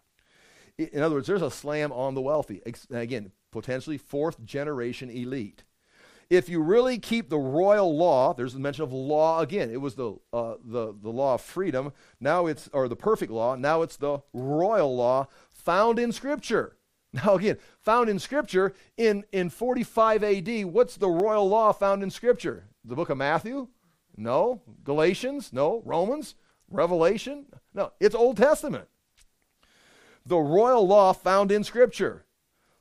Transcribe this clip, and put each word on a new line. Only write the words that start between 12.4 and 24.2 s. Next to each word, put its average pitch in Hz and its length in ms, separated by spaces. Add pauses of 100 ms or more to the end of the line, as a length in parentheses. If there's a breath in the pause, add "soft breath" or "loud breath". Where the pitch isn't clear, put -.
it's, 156 260
or 131 160
the 120 80
perfect 208 360
law. 113 240
Now 147 260
it's 165 160
the 143 220 (140)
royal 147 640
law 127 320 (220 soft breath)
found 214 480
in 240 140
Scripture. 240 720
<laughs> - 40 (280)
Now 190 220
again, 180 220 (240 soft breath)
found 226 280
in 196 100
Scripture 196 540 (220 soft breath)
in, 208 380
in 185 160
forty-five 220 760
A 202 160
D, 214 240
what's 190 320
the 196 140
royal 202 400
law 214 240
found 196 300
in 190 60
Scripture? 160 600 (160)
The 117 100
book 160 140
of 139 80
Matthew? 160 500 (480)
No. 160 460 (240)